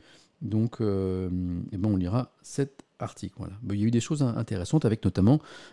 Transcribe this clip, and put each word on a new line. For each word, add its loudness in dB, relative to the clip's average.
Donc, -2
euh, 0
eh -6
ben, 0
on 2
lira -2
cet -6
article. -10
Voilà. -10
Bon, -4
il 0
y 4
a 4
eu 2
des 4
choses 0
in-, 0
intéressantes 0
avec 2
notamment, 6